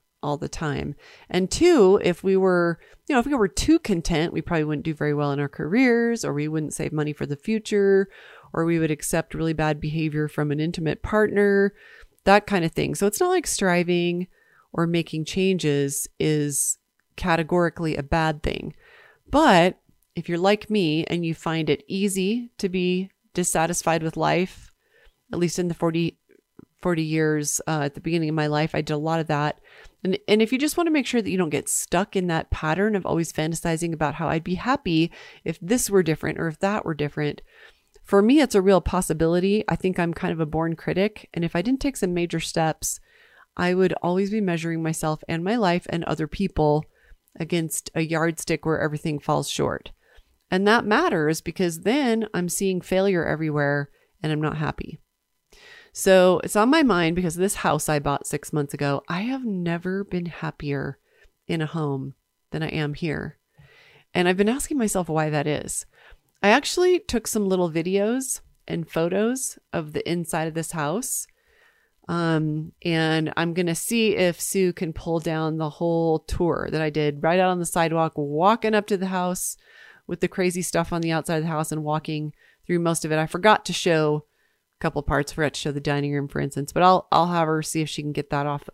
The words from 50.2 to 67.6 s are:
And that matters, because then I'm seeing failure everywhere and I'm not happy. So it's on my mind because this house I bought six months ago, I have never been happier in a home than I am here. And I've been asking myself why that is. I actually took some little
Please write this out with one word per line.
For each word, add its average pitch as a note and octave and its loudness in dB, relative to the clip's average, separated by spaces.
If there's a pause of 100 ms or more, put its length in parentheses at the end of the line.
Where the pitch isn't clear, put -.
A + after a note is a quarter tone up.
And F#3+ 2
that A3+ 4
matters, G3+ 2
because E3+ -2
then A3+ 0
I'm F3 -2
seeing F#3+ -2
failure F#3+ 2
everywhere D3 0 (340)
and D#3 -2
I'm D3+ 0
not D3+ -2
happy. - -8 (920)
So F#3 6
it's - -2
on G#3+ 4
my D#4+ 4
mind F3 4
because E3+ -2
this F#3 0
house D#3 -2
I D3+ 2
bought C#3+ -4
six - -6
months D3 -2
ago, C#3 -2
I F3 -4
have B3+ -6
never F#3 -4
been F3 -6
happier C#3+ -8 (500)
in E3 -2
a D#3 -4
home C#3 -4 (380)
than D#3+ -6
I D#3 -6
am D3 -4
here. D3+ -6 (720)
And F3+ 2
I've F#3 2
been G3+ 2
asking C#4+ -4
myself G3+ 0
why D#3 0
that D3 0
is. - -6 (560)
I G3+ 6
actually F4 4
took - -4
some G#3 0
little F3+ 2